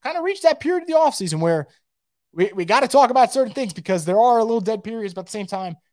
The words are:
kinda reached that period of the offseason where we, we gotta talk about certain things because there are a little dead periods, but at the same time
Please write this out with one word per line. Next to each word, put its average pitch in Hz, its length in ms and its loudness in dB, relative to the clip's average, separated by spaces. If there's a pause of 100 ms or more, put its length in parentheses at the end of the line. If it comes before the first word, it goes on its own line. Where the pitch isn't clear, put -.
kinda 330 200 -6
reached 381 220 -4
that 294 160 4
period 349 240 -2
of 349 40 -16
the 320 60 -4
offseason 196 460 0
where 165 280 0 (640)
we, 185 220 0
we 190 100 -4
gotta 233 240 2
talk 269 220 4
about 254 220 4
certain 254 200 -2
things 247 220 -6
because 175 320 -4
there 185 120 2
are 240 200 4
a 226 60 2
little 226 180 -2
dead 202 200 -4
periods, 214 300 -8
but 185 80 -12
at 185 60 -14
the - 60 -16
same 208 140 -8
time 185 300 -8 (160)